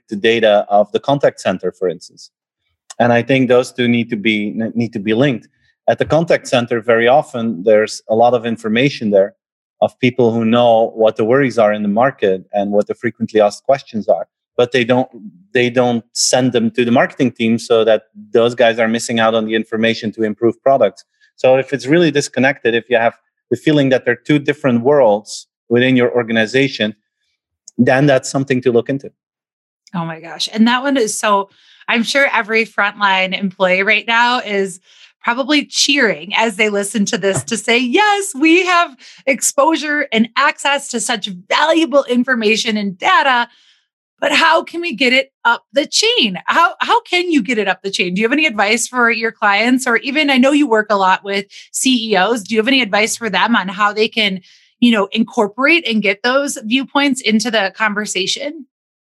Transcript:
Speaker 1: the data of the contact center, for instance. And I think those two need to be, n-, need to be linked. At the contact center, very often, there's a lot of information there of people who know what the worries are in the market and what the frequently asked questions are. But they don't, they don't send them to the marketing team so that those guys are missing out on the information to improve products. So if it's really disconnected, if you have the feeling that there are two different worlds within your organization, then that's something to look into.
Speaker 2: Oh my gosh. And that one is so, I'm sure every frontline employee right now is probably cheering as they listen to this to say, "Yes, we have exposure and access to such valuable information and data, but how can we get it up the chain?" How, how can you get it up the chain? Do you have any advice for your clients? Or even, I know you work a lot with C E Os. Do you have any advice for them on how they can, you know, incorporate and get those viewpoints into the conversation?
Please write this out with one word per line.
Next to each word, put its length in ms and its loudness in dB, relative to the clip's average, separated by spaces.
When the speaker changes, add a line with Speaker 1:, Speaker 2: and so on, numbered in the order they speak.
Speaker 1:
the 60 -8
data 540 2
of 220 2
the 80 -2
contact 420 -2
center, 300 -4
for 180 -4
instance. 420 -14
And 140 2
I 80 2
think 280 0
those 220 2
two 160 -2
need 220 0
to 60 -6
be, 440 -2
n-, 140 -6
need 200 -4
to 60 -8
be 140 -2
linked. 340 0
At 80 2
the 80 -2
contact 420 0
center, 320 -2
very 280 2
often, 560 0
there's 440 2
a 80 0
lot 180 4
of 120 0
information 640 -2
there 260 2
of 180 -2
people 320 2
who 140 -2
know 500 2
what 220 2
the 80 0
worries 320 2
are 160 4
in 80 -4
the 80 -2
market 640 0
and 180 -2
what 160 0
the 60 -6
frequently 480 -2
asked 220 0
questions 440 -4
are. 220 0
But 160 0
they 140 0
don't, 240 0
they 160 2
don't 440 0
send 400 0
them 180 0
to 140 -2
the 60 0
marketing 400 0
team 260 -2
so 260 2
that 200 2
those 380 0
guys 260 2
are 80 0
missing 320 -4
out 140 2
on 120 0
the 100 -4
information 580 -2
to 100 -4
improve 380 -2
products. 420 2
So 220 2
if 160 -4
it's 140 -6
really 240 4
disconnected, 640 -2
if 140 -4
you 80 2
have 200 0
the 80 0
feeling 320 2
that 160 0
there 80 0
are 100 -8
two 160 0
different 440 -2
worlds 640 0
within 280 2
your 200 2
organization, 800 -2
then 280 2
that's 240 2
something 320 -2
to 100 0
look 180 2
into. 220 -6
Speaker 2:
Oh 100 -8
my 140 -12
gosh. 340 -12
And 140 2
that 160 0
one 140 0
is 200 -2
so, 320 0
I'm 160 0
sure 280 0
every 340 0
frontline 720 -2
employee 440 0
right 240 0
now 340 0
is 400 -4
probably 440 0
cheering 720 -2
as 220 -2
they 120 0
listen 360 -2
to 120 -4
this 260 -2
to 120 -6
say, 220 -2
"Yes, 560 0
we 320 2
have 300 0
exposure 880 -2
and 240 0
access 540 0
to 100 -4
such 280 -6
valuable 800 0
information 680 0
and 220 -6
data, 500 2
but 120 0
how 320 2
can 180 -10
we 140 -6
get 180 2
it 180 -2
up 280 0
the 120 0
chain?" 600 -2
How, 340 0
how 220 0
can 300 -2
you 120 2
get 140 -4
it 100 -2
up 160 -4
the 80 -8
chain? 220 -4
Do 80 -2
you 40 0
have 80 0
any 140 0
advice 400 -2
for 240 0
your 200 -4
clients? 540 0
Or 120 0
even, 320 -2
I 80 2
know 140 4
you 160 2
work 220 0
a 80 0
lot 260 0
with 220 -4
C 400 0
E 40 2
Os. 280 0
Do 120 -6
you 40 0
have 80 0
any 140 2
advice 340 -2
for 140 -6
them 260 0
on 120 0
how 260 -2
they 140 0
can, 340 -2
you 120 4
know, 200 2
incorporate 760 0
and 140 -2
get 220 -2
those 400 -2
viewpoints 580 -2
into 300 0
the 240 0
conversation? 920 -6